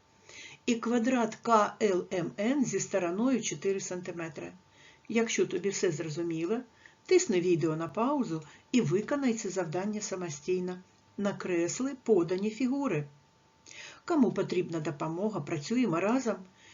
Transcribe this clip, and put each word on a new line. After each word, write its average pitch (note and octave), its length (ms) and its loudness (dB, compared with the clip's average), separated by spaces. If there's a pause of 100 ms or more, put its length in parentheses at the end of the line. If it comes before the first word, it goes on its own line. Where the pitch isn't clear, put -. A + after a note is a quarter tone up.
(640)
і B3 100 4
квадрат A#3 600 0
К G#3+ 460 4
Л F#3+ 320 2
М F3 260 -2
Н B3 260 2
зі F#3+ 140 -2
стороною G3 640 0
чотири F#3+ 380 -2
сантиметри. F3 720 -8 (560)
Якщо A3+ 360 2
тобі - 240 -2
все F#3+ 220 0
зрозуміло, E3 680 -2 (460)
тисни A3+ 360 4
відео E3 340 4
на E3 120 -4
паузу A3 560 0 (280)
і B3 100 4
виконай G#3+ 520 2
це A3 160 -6
завдання F#3 520 -2
самостійно. F3+ 760 -4 (380)
Накресли F#3+ 880 -2
подані F#3 460 2
фігури. B3 580 -2 (1000)
Кому C#4+ 260 4
потрібна F3 480 -2
допомога, E3 640 -4
працюємо E3+ 580 0
разом. A3 360 0 (380)